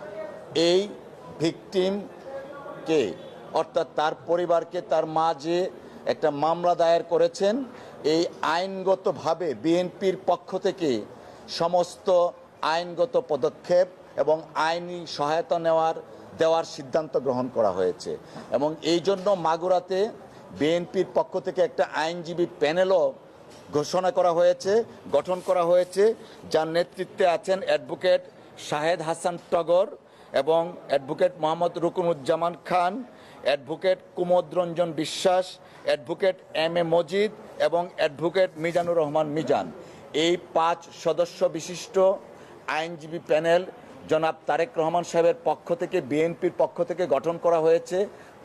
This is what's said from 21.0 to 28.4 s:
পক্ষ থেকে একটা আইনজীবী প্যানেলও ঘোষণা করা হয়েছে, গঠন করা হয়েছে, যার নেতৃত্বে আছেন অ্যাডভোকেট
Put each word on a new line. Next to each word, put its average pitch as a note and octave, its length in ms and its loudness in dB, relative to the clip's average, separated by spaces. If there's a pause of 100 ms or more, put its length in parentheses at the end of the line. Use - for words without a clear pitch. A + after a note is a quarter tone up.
পক্ষ E3 260 0
থেকে F#3 220 -2
একটা F3 220 0 (180)
আইনজীবী E3+ 440 -2 (120)
প্যানেলও F3 460 4 (680)
ঘোষণা F3 460 0
করা F3+ 140 4
হয়েছে, F3 400 2 (400)
গঠন E3+ 340 0
করা F3+ 180 2
হয়েছে, F3+ 400 4 (460)
যার D#3+ 260 2
নেতৃত্বে F3 480 -2 (120)
আছেন F#3 260 -2
অ্যাডভোকেট E3 600 0 (460)